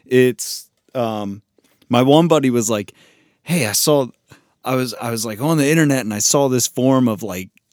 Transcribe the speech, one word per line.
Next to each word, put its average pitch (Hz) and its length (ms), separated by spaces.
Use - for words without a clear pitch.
It's, - 640
um, 107 480
my 123 140
one 147 260
buddy 147 220
was 120 200
like, 104 220
"Hey, 156 240
I 104 60
saw, 139 360
I 127 100
was, 127 200
I 120 160
was, 113 160
like, 107 140
on 156 180
the 139 100
internet 147 320
and 107 140
I 104 40
saw 143 300
this 127 180
forum 131 420
of, 107 140
like, 95 280